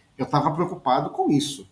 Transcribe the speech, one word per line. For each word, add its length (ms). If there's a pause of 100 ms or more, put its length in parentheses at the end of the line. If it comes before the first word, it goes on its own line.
(180)
eu 80
tava 280
preocupado 560
com 220
isso. 400